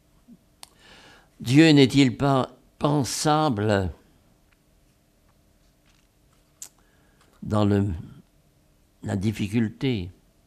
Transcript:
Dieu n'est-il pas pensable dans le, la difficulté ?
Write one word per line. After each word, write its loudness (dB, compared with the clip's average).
Dieu 6
n'est-il 4
pas -2
pensable -2
dans -2
le, 0
la -6
difficulté ? -6